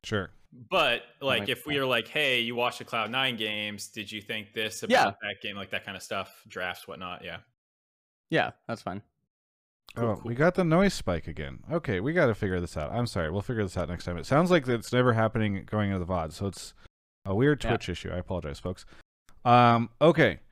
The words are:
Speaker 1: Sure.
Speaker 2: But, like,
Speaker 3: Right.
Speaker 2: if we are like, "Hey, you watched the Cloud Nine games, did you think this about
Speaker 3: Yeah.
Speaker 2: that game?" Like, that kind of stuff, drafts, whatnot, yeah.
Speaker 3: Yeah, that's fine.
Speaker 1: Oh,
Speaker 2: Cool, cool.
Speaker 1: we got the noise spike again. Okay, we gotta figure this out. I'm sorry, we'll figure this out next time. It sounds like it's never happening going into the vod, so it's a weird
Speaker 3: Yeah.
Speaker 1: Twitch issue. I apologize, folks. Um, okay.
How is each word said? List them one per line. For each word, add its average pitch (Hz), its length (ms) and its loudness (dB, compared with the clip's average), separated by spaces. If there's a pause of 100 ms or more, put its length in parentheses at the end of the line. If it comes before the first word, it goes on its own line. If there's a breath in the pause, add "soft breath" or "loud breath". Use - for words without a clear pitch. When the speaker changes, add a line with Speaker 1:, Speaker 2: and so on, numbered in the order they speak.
Speaker 1:
Sure. 98 260 -4 (400)
Speaker 2:
But, 143 320 2 (180)
like, 127 200 0
Speaker 3:
Right. 101 80 -4
Speaker 2:
if - 180 -4
we 147 120 -2
are 135 80 0
like, 117 200 0
"Hey, 135 340 2
you 117 140 -2
watched 120 240 -2
the 123 60 -10
Cloud 110 260 -2
Nine 131 260 0
games, 104 520 -4
did 101 240 -10
you 107 80 -8
think 107 320 -10
this 107 320 -4
about 107 60 -4
Speaker 3:
Yeah. 175 200 6 (120)
Speaker 2:
that 104 200 -8
game?" 101 140 -8
Like, 98 140 -10
that 98 140 -6
kind 98 120 -10
of 90 60 -12
stuff, - 440 -8
drafts, 92 400 -8
whatnot, 90 380 -12
yeah. 85 140 -10 (920)
Speaker 3:
Yeah, 147 220 0 (160)
that's 113 140 -8
fine. 98 200 -8 (960)
Speaker 1:
Oh, 117 40 -8
Speaker 2:
Cool, 117 160 0
cool. - 80 -16
Speaker 1:
we 117 120 -6
got 165 180 4
the 190 100 2
noise 175 300 4
spike 85 320 -4
again. 71 340 -8 (120)
Okay, 135 280 -2
we 135 120 -2
gotta 147 240 4
figure 92 240 0
this 87 160 -6
out. 76 160 -6
I'm 120 140 -2
sorry, 82 240 -2
we'll 101 120 -2
figure 113 220 -2
this 92 120 -6
out 85 120 -2
next 87 160 -8
time. 87 120 -4
It 85 100 -8
sounds 170 240 4
like 147 180 4
it's 117 240 -2
never 123 220 4
happening 110 500 0
going 104 260 0
into 92 140 -2
the 90 80 -4
vod, 80 200 -2
so 101 140 -6
it's - 260 -8 (520 soft breath)
a 98 100 -2
weird 139 300 2
Speaker 3:
Yeah. 113 60 0
Speaker 1:
Twitch 101 180 -2
issue. 87 240 -8
I 87 60 -4
apologize, 80 420 -6
folks. - 240 -8 (600 soft breath)
Um, 120 460 6 (100)
okay. 147 400 6 (120)